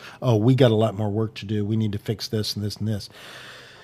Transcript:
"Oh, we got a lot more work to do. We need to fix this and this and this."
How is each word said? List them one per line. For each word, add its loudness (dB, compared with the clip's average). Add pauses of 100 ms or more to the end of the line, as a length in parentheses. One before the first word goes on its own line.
(220)
"Oh, 4
we 6
got 8
a 4
lot 2
more -2
work -2
to -14
do. -2
We 0
need 0
to -4
fix -6
this -4
and -6
this -6
and -4
this." -6 (760)